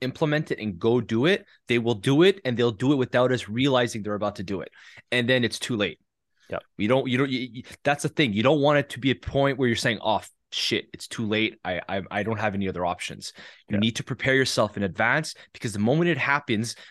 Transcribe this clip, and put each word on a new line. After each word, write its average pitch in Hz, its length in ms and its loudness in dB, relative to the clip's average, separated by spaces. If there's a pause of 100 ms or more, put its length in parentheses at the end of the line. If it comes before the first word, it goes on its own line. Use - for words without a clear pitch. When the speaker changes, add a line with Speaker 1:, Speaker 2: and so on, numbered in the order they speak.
Speaker 1:
implement 151 500 -2
it - 80 -4
and 101 200 -6
go 117 220 4
do 117 260 0
it, 196 200 0 (220)
they 120 100 4
will 117 160 2
do 135 280 2
it, 196 220 4
and 120 120 0
they'll 120 160 2
do 127 200 0
it 143 40 4
without 127 340 2
us 120 180 -2
realizing 123 540 0
they're 104 120 -4
about 101 220 -4
to 107 60 -10
do 90 200 -4
it. - 80 -12 (420)
And 120 160 0
then 127 160 4
it's - 160 -2
too 123 160 -4
late. 95 240 -2 (500)
Speaker 2:
Yep. 90 120 -6 (160)
Speaker 1:
You 104 100 0
don't, 131 200 2
you 127 100 0
don't, 139 120 0
you, 127 220 -4
you, 123 100 -14 (220)
that's 147 180 0
the 156 60 -2
thing. 139 240 2
You 107 100 2
don't 143 180 4
want 147 180 4
it 139 120 0
to - 80 -12
be 131 140 0
a - 20 2
point 139 420 0
where 131 120 0
you're 113 80 2
saying, 113 260 -2
"Oh, 101 180 0 (320)
shit, - 400 -2
it's - 160 -16
too 113 180 -6
late. 107 380 0
I, 90 240 -4
I, 95 220 -4
I 104 120 -2
don't 104 160 -4
have 104 160 -2
any 98 140 -2
other 87 180 -4
options." - 460 -8 (360)
You - 60 -4
Speaker 2:
Yeah. 101 60 0
Speaker 1:
need 113 160 0
to - 80 -6
prepare - 300 -2
yourself 120 420 0
in 104 60 -4
advance, 117 520 -2 (180)
because 113 200 -8
the 104 60 -6
moment 156 320 2
it 143 80 0
happens, 120 560 0 (160)